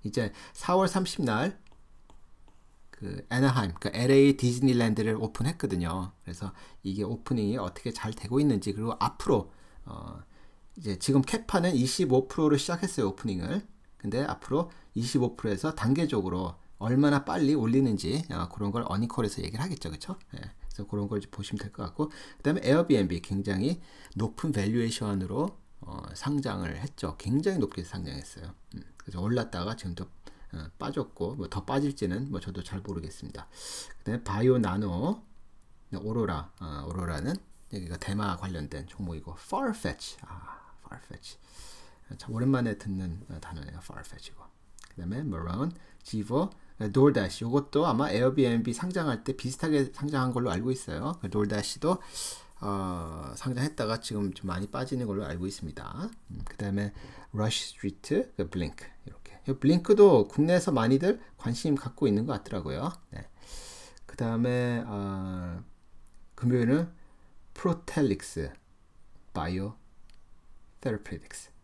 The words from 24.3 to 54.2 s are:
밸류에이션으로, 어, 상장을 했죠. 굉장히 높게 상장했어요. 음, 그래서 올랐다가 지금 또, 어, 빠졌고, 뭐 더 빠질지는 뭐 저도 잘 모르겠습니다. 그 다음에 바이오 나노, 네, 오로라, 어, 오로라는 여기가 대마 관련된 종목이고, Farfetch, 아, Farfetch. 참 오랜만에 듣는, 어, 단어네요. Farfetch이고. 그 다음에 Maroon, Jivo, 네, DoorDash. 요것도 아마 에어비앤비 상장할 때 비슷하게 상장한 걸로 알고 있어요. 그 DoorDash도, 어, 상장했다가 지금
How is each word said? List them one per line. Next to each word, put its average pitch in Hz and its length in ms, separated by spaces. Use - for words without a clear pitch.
밸류에이션으로, 107 1040
어, - 200
상장을 104 640
했죠. 92 400
굉장히 160 420
높게 98 240
상장했어요. 90 720
음, - 60
그래서 - 260
올랐다가 107 540
지금 90 200
또, 90 100
어, 78 140
빠졌고, 104 580
뭐 - 140
더 - 160
빠질지는 135 680
뭐 85 80
저도 92 240
잘 98 180
모르겠습니다. - 640
그 - 60
다음에 113 200
바이오 120 340
나노, 104 640
네, - 80
오로라, 98 640
어, 73 280
오로라는 85 480
여기가 87 240
대마 101 400
관련된 76 500
종목이고, 80 500
Farfetch, - 840
아, - 360
Farfetch. - 520
참 - 160
오랜만에 120 440
듣는, 95 520
어, 82 120
단어네요. 78 360
Farfetch이고. - 640
그 - 120
다음에 92 180
Maroon, 117 520
Jivo, 117 460
네, 107 140
DoorDash. 120 520
요것도 143 440
아마 139 240
에어비앤비 120 600
상장할 170 500
때 131 120
비슷하게 139 580
상장한 139 380
걸로 120 200
알고 107 200
있어요. 131 500
그 101 80
DoorDash도, 107 720
어, 90 760
상장했다가 120 640
지금 101 320